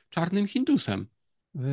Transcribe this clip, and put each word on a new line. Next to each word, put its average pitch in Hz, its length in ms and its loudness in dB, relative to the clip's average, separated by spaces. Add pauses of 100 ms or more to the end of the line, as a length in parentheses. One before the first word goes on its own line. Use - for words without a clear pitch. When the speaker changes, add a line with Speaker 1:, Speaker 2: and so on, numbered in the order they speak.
Speaker 1:
czarnym 185 380 0
Hindusem. 196 600 0 (480)
Speaker 2:
Y, 147 40 -8 (140)